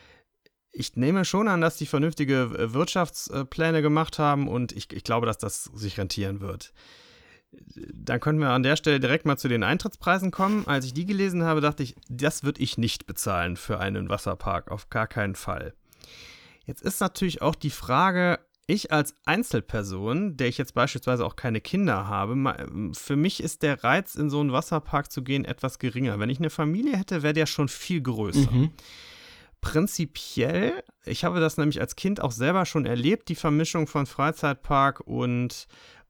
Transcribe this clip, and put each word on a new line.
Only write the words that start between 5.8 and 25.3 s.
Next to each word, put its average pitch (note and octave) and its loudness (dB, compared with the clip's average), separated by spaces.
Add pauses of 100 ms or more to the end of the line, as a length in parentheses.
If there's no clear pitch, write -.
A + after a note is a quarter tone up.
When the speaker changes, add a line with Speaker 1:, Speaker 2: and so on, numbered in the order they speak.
Speaker 1:
rentieren G2 -4
wird. F#2 -10 (1200)
Dann A#2+ -4
können D3+ 2
wir C#3+ 4
an B2+ 4
der C#3+ 6
Stelle D3 4
direkt C3+ 2
mal C#3 4
zu C3+ -4
den A#2 2
Eintrittspreisen F#3 0
kommen. G3 0
Als C3+ 0
ich B2+ -8
die E3 -2
gelesen F#3+ 0
habe, D#3 2
dachte D3 0
ich, B2 -6 (140)
das C3 -2
würd C#3+ -2
ich - -2
nicht - -2
bezahlen F2 -2
für G2+ -4
einen G2 -2
Wasserpark, F#2+ -4
auf G2 -10
gar A2 -2
keinen G2+ -2
Fall. - -8 (920)
Jetzt - -10
ist - -4
natürlich F#3 0
auch D#3+ 2
die D3 -4
Frage, F3+ 2 (280)
ich - 0
als D3 2 (100)
Einzelperson, B2 0
der B2+ 2
ich B2 0
jetzt - -6
beispielsweise B2 0
auch - -6
keine A2+ -2
Kinder B2+ 0
habe, G2+ -2
ma-, C3+ 0 (260)
für - -4
mich E3 2
ist - -4
der C#3+ 0
Reiz, D3 2
in D3 0
so D3 0
einen D3 2
Wasserpark D#3 -2
zu C3 -8
gehen, C3+ -2